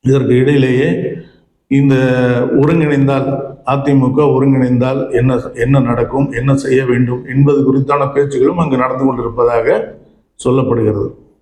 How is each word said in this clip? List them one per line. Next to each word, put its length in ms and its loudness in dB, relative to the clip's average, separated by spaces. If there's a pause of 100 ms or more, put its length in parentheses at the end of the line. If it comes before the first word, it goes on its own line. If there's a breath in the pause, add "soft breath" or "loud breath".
இதற்கு 300 2
இடையிலேயே 540 2 (800 loud breath)
இந்த 240 2 (600)
ஒருங்கிணைந்தால், 720 0 (400)
அதிமுக 600 0
ஒருங்கிணைந்தால் 760 0 (100)
என்ன, 220 2 (220)
என்ன 260 2
நடக்கும், 520 -2
என்ன 240 -2
செய்ய 280 0
வேண்டும் 420 -2
என்பது 360 2
குறித்தான 500 0
பேச்சுகளும் 480 0
அங்கு 160 0
நடந்து 280 -2
கொண்டிருப்பதாக 720 0 (640)
சொல்லப்படுகிறது. 680 0 (340)